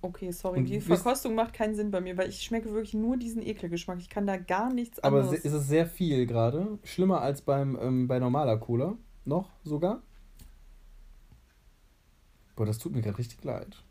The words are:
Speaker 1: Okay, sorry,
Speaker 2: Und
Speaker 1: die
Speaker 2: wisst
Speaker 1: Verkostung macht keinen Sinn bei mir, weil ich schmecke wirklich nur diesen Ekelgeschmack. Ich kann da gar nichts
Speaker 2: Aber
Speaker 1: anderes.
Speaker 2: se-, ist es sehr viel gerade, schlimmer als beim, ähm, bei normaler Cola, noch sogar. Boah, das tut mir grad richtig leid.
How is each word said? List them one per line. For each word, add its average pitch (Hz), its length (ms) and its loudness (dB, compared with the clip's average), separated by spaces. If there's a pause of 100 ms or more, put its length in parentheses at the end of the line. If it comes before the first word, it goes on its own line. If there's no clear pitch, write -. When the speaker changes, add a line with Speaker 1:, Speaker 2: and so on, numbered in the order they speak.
Speaker 1:
Okay, 180 280 -8
sorry, 180 260 -4
Speaker 2:
Und 127 80 4
Speaker 1:
die 127 100 -4
Speaker 2:
wisst - 120 -4
Speaker 1:
Verkostung 226 480 2
macht 226 180 0
keinen 214 220 0
Sinn 208 160 -2
bei 185 80 0
mir, 180 160 -6
weil 185 120 0
ich 196 140 -10
schmecke 226 300 -4
wirklich 214 220 -4
nur 226 220 0
diesen 226 300 -4
Ekelgeschmack. 180 540 -6
Ich 175 80 -18
kann 202 180 -2
da 190 100 0
gar 190 380 -2
nichts 240 240 -6
Speaker 2:
Aber 139 220 6
Speaker 1:
anderes. 135 220 2
Speaker 2:
se-, - 40 -4
ist 147 80 0
es 143 140 -2
sehr 160 180 6
viel 147 400 2
gerade, 131 560 0
schlimmer 180 380 2
als 139 220 -2
beim, 139 380 2
ähm, 127 280 2
bei 127 100 2
normaler 127 400 4
Cola, 127 380 0 (280)
noch 165 260 0 (120)
sogar. 160 400 0 (2500)
Boah, 107 100 0
das 110 120 -2
tut - 140 -6
mir 123 100 0
grad 107 160 -4
richtig - 260 -8
leid. - 460 -8